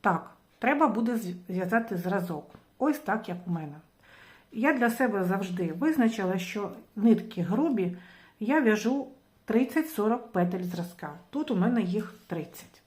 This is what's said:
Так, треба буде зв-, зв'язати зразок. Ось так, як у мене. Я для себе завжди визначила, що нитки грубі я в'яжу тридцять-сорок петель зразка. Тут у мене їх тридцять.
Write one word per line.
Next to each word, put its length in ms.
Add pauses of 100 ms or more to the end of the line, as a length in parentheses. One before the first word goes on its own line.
Так, 300 (280)
треба 280
буде 240
зв-, 240 (140)
зв'язати 480
зразок. 520 (280)
Ось 220
так, 300
як 80 (100)
у 40
мене. 240 (760)
Я 220
для 160
себе 340
завжди 500
визначила, 640
що 340 (240)
нитки 460
грубі 560 (420)
я 200
в'яжу 480 (380)
тридцять-сорок 840
петель 320
зразка. 500 (160)
Тут 220
у 40
мене 260
їх 320 (140)
тридцять. 600